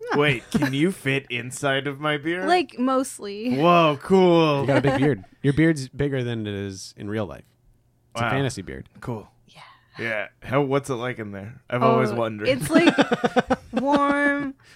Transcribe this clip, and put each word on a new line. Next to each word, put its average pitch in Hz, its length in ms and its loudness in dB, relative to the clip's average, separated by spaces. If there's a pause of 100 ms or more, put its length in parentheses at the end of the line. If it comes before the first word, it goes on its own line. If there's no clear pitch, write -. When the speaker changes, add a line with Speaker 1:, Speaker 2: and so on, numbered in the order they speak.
(140)
Speaker 1:
No. - 60 2
Speaker 2:
Wait, 143 320 2
can 143 220 0
you 156 180 2
fit 135 380 -4
inside 131 580 -4
of 139 120 -8
my 151 180 -2
beard? 170 300 -4
Speaker 1:
Like, 349 320 0
mostly. 247 800 -2
Speaker 2:
Whoa, 165 440 4
cool. 170 600 4
Speaker 3:
You 131 60 -2
got 139 100 4
a 135 40 2
big 135 180 2
beard. 131 260 0 (160)
Your 139 120 2
beard's 151 360 2
bigger 135 340 -2
than 117 240 -4
it 104 60 -4
is 98 440 -8
in 101 120 -10
real 107 160 -4
life. 73 200 -14 (680)
It's 117 80 -4
Speaker 2:
Wow. 117 60 0
Speaker 3:
a 113 40 0
fantasy 127 300 -2
beard. 67 260 -12 (140)
Speaker 2:
Cool. 110 260 -10 (200)
Speaker 1:
Yeah. - 140 -20 (360)
Speaker 2:
Yeah. 110 300 -6 (160)
How? 131 180 0
What's 139 280 0
it 131 60 -2
like 120 240 -6
in 104 140 -10
there? 101 360 -14
I've 123 140 0
always - 280 4
Speaker 1:
Oh, - 40 -4
Speaker 2:
wondered. - 320 -4
Speaker 1:
it's 254 220 -2
like 320 260 6
Speaker 3:
<laughs> - 800 0
Speaker 1:
warm, 285 800 0 (220)